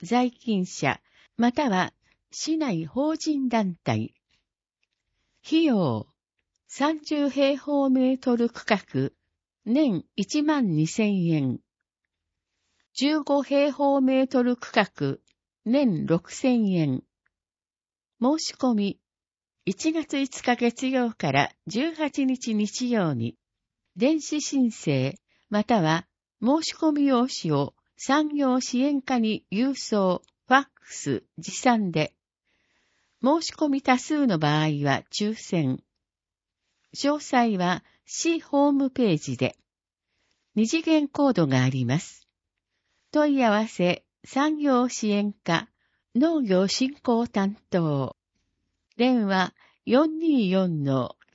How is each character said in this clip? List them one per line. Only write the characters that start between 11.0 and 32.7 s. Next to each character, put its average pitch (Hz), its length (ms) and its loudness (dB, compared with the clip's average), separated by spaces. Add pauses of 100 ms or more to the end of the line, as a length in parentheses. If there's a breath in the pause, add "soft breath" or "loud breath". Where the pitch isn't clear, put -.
円。 143 340 0 (1300)
十 294 280 0
五 285 200 0
平 277 320 0
方 277 280 2
メ 262 220 2
ー 254 40 0
ト 254 160 0
ル 247 120 0
区 - 160 -12
画、 147 460 0 (480)
年 220 400 0
六 165 240 -2
千 233 440 0
円。 147 280 0 (1200)
申 277 160 2
し - 160 -8
込 247 220 0
み、 202 240 -2 (640)
一 311 280 -2
月 311 260 -4
五 - 240 -6
日 247 140 2
月 240 320 -2
曜 247 200 0
か 170 220 -4
ら 139 200 2 (140)
十 277 300 -4
八 285 320 -2
日 247 260 -4
日 214 380 -2
曜 180 240 0
に、 117 200 -4 (600)
電 294 260 2
子 302 200 -6
申 262 280 0
請、 139 460 -2 (340)
ま 208 140 0
た 226 180 2
は 160 240 0 (360)
申 285 220 2
し - 120 -8
込 320 160 0
み 294 160 0
用 254 200 2
紙 - 260 -4
を 139 200 0 (240)
産 302 320 0
業 277 300 0
支 254 200 -4
援 277 220 0
課 254 180 -2
に 220 320 -2
郵 254 240 0
送、 190 460 0 (260)
フ 254 60 4
ァ 269 80 6
ッ 277 40 -14
ク - 280 -20
ス、 139 300 -4 (140)
持 165 140 -12
参 214 400 0
で。 156 220 -2 (1120)